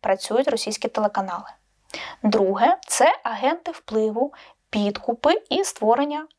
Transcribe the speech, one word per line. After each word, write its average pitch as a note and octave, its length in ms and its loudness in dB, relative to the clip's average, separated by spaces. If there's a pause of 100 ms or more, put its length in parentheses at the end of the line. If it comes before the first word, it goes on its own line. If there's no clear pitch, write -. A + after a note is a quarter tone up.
працюють G#3+ 480 0
російські A#3 400 -2
телеканали. G3+ 640 -4 (720)
Друге — G#3+ 640 4
це - 360 4
агенти C4 480 -2
впливу, A3 640 -2 (380)
підкупи A#3 800 0
і F#4+ 140 0
створення D4 640 0 (120)